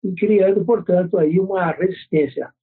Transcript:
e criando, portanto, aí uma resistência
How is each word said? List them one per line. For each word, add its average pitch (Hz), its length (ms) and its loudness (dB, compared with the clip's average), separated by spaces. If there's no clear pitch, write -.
e 190 100 -6
criando, 202 500 2
portanto, 180 540 0
aí 160 220 2
uma 190 320 -2
resistência 156 800 -4